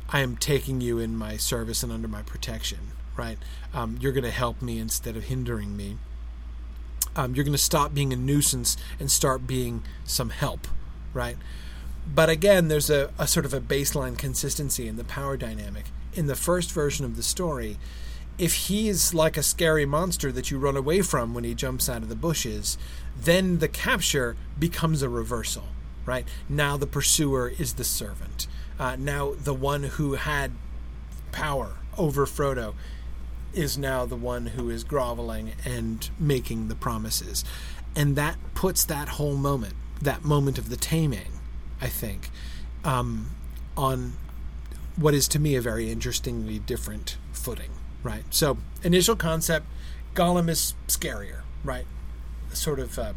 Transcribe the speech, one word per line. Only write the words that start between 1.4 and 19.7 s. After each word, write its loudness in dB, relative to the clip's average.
and -4
under -4
my -6
protection, -6
right? -4
Um, -2
you're 2
gonna 0
help -2
me -2
instead -4
of -6
hindering -2
me. -6
Um, 0
you're 4
gonna 4
stop 4
being 2
a 0
nuisance 2
and 0
start 4
being -2
some 0
help, -2
right? -2
But 8
again, 8
there's 4
a, 4
a 2
sort 4
of -2
a 0
baseline 0
consistency -2
in -6
the -6
power -4
dynamic. -6
In 2
the 2
first 2
version 2
of -4
the -2
story, 0
if 4
he's 4
like 6
a 2
scary 6